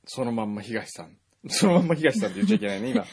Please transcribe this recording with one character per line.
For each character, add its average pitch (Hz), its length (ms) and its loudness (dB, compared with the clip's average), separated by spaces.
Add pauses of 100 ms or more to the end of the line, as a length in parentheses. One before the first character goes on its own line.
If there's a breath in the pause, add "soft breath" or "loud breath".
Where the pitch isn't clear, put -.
そ - 180 -6
の 120 80 -4
ま 113 120 -2
ん 104 100 -6
ま 104 80 -8
東 107 280 -8
さ - 140 -16
ん。 - 120 -20 (160)
<laughs> - 160 -18
そ - 180 2
の 175 80 6
ま 180 60 6
ん 170 80 2
ま 165 60 2
東 151 240 2
さ 113 100 0
ん - 20 -10
っ - 20 -10
て 180 40 -10
言 202 80 -2
っ 190 40 2
ち 214 40 6
ゃ - 40 6
い - 20 4
け 104 100 -4
な 98 80 -2
い 101 60 -6
ね、 254 80 -4
今。 226 220 0